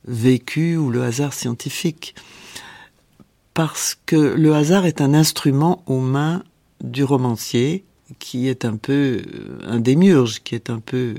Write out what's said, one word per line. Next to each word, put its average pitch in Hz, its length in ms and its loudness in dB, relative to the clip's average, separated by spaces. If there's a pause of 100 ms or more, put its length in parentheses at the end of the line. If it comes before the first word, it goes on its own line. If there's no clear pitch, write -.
vécu 127 720 0
ou 147 140 0
le 123 120 -2
hasard 131 300 -2
scientifique. - 800 -6 (1400)
Parce - 500 -4
que - 100 0
le 151 380 4
hasard 165 320 4
est 160 160 0
un 139 140 4
instrument 151 720 2
aux 131 120 -2
mains 143 440 -2 (400)
du 127 200 -4
romancier, 127 800 0 (360)
qui 127 280 -6
est 127 180 -4
un 110 120 -4
peu, 139 440 -2
euh, - 420 -14
un 117 160 -4
démiurge, 131 640 4
qui - 120 -8
est - 140 -8
un 117 100 -6
peu 123 400 -4